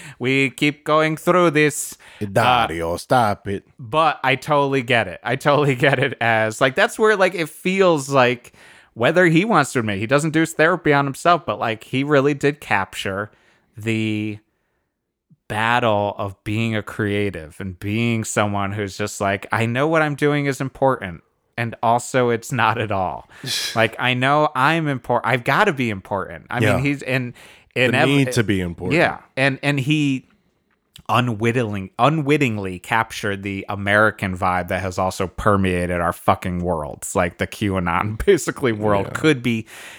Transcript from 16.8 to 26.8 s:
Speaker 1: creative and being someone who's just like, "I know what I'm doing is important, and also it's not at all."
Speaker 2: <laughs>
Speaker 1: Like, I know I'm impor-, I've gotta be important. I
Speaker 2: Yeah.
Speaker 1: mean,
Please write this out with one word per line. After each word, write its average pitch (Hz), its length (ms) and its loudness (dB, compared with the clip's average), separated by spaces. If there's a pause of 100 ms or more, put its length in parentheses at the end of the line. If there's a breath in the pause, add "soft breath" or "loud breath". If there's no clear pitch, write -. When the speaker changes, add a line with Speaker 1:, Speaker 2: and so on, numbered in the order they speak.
Speaker 1:
creative 101 760 -4
and 92 180 -10
being 113 460 -2
someone 101 480 -2
who's 101 260 -6
just 104 220 -6
like, 98 320 -2
"I 113 140 0
know 123 220 -2
what 160 140 0
I'm 147 120 -2
doing 147 320 0
is 135 140 -4
important, 127 640 -2 (340)
and 117 260 -6
also 120 480 2
it's 113 220 -4
not 113 260 2
at 110 140 -4
all." 87 360 -4 (140 loud breath)
Speaker 2:
<laughs> - 320 -6
Speaker 1:
Like, 113 240 2
I 127 160 0
know 143 400 2
I'm 151 320 2
impor-, 123 380 -2
I've 120 200 0
gotta 180 280 2
be 127 180 -2
important. 92 600 -6
I 120 100 -4
Speaker 2:
Yeah. 104 160 4
Speaker 1:
mean, 131 80 0